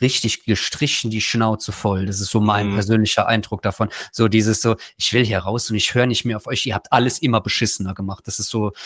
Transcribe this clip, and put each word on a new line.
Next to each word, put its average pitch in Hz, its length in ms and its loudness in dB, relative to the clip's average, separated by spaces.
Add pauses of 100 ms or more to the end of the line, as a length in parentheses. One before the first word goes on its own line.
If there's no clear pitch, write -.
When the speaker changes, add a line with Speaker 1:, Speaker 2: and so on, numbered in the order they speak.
Speaker 1:
richtig - 420 0
gestrichen - 640 -2
die 110 120 -2
Schnauze 110 500 0
voll. 95 320 0
Das 98 160 -4
ist 101 100 -4
so 110 120 2
mein 104 260 2
Speaker 2:
Mhm. 98 60 -2
Speaker 1:
persönlicher 104 520 2
Eindruck 110 360 -2
davon. 101 260 -2 (240)
So 113 160 2
dieses 110 320 2
so, 113 160 2 (220)
ich - 160 -2
will 123 100 4
hier 104 140 0
raus 101 320 -4
und 110 60 0
ich - 180 -2
höre 123 100 4
nicht 123 220 -2
mehr 110 100 -2
auf - 100 -12
euch, 127 200 -4
ihr 107 80 -2
habt - 180 -4
alles 123 280 4
immer 113 200 2
beschissener 98 540 -2
gemacht. 98 320 -8
Das - 120 -6
ist 104 120 -4
so, 107 220 -2 (140)